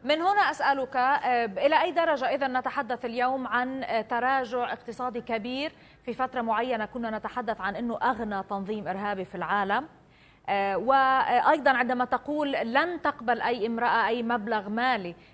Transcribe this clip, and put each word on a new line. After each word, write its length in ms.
من 180
هنا 300
أسألك، 440
آه، 500
إلى 360
أي 100
درجة 340
إذا 220
نتحدث 580
اليوم 420
عن، 360
آه، 180
تراجع 720
اقتصادي 480
كبير؟ 500
في 80
فترة 280
معينة 440
كنا 320
نتحدث 440
عن 140
أنه 220
أغنى 520
تنظيم 380
إرهابي 380
في 100
العالم، 520
آه، 280
وأيضا 920
عندما 340
تقول 460
لن 500
تقبل 400
أي 260
امرأة 400
أي 160
مبلغ 460
مالي، 460